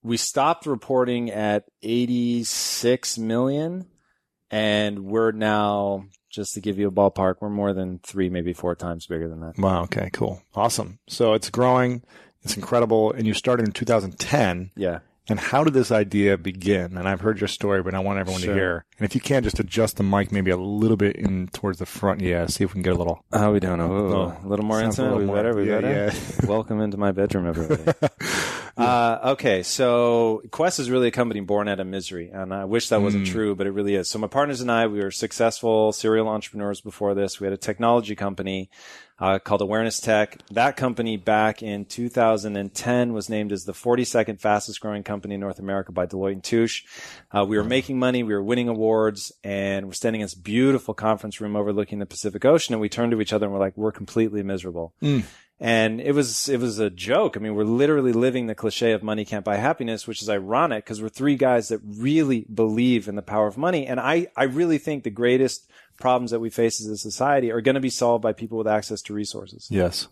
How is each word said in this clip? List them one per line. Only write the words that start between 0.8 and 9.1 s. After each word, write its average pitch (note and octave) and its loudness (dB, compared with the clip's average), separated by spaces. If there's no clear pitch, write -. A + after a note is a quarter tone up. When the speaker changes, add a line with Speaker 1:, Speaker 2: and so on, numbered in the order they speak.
Speaker 1:
at G#2 0
eighty-six A#2+ 0
million, C#3 -2
and G#2 0
we're A2 0
now, G#2 0
just - -8
to G#2+ -8
give G2 -4
you G2+ 0
a - 0
ballpark, F#2+ 4
we're G#2 -6
more G2+ 0
than F#2 -4
three, F#2+ -2
maybe F2 -4
four F2 -2
times E2+ -8
bigger E2 -4